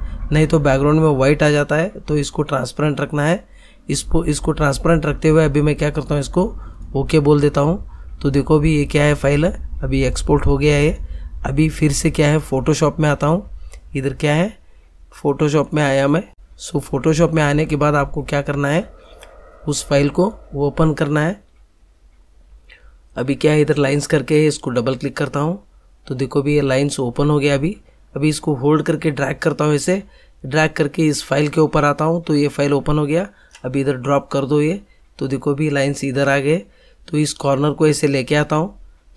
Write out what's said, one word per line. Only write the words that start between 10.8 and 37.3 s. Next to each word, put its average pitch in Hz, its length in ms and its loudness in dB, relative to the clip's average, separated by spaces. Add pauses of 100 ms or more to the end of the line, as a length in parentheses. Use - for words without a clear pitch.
अभी 147 240 0
फिर 151 220 0
से 156 200 0
क्या 147 160 2
है, 151 140 4
Photoshop 143 580 0
में 156 100 2
आता 143 180 0
हूँ। 180 220 0 (460)
इधर 131 180 -4
क्या 147 200 -2
है, 180 240 0 (580)
Photoshop 147 580 0
में 151 100 0
आया 139 240 2
मैं। 147 140 2 (380)
So - 240 -6
Photoshop 156 500 0
में 160 100 2
आने 147 220 2
के 151 100 -2
बाद 147 200 0
आपको 139 280 -2
क्या 143 180 -2
करना 143 260 -4
है, 160 200 0 (800)
उस 147 200 -4
फाइल 143 220 2
को 180 220 0 (260)
ओपन 143 360 2
करना 151 280 0
है। 175 220 -4 (1700)
अभी 131 200 -4
क्या 151 160 0
है, 151 100 4
इधर 147 160 2
लाइंस 143 300 0
करके 151 400 2
इसको 143 220 -4
डबल 123 260 -2
क्लिक 127 220 -8
करता 143 220 -2
हूँ। 170 220 -2 (460)
तो 139 80 -6
देखो 131 260 -2
अभी 147 140 0
ये 147 60 4
लाइंस 139 380 0
ओपन 135 300 0
हो 151 100 2
गया 143 160 2
अभी। 156 200 -2 (400)
अभी 143 140 0
इसको 151 260 -2
होल्ड 147 300 2
करके 160 260 0
ड्रैग 135 260 -4
करता 151 280 0
हूँ 151 100 2
ऐसे, 180 260 0 (420)
ड्रैग 156 280 0
करके 156 360 0
इस 147 160 -2
फाइल 147 240 0
के 151 140 0
ऊपर 151 240 2
आता 147 200 0
हूँ। 165 180 0
तो 156 120 0
ये 143 140 2
फाइल 143 240 0
ओपन 147 260 0
हो 151 60 0
गया। 165 220 -2 (380)
अभी 131 160 -2
इधर 135 160 0
ड्रॉप 139 340 -2
कर 139 140 -2
दो 147 160 2
ये। 175 200 -2 (380)
तो 135 80 -4
देखो 135 260 -2
अभी 151 160 -2
लाइंस 139 340 -2
इधर 139 260 0
आ 139 100 2
गए। 151 220 0 (460)
तो 151 100 -4
इस 151 180 0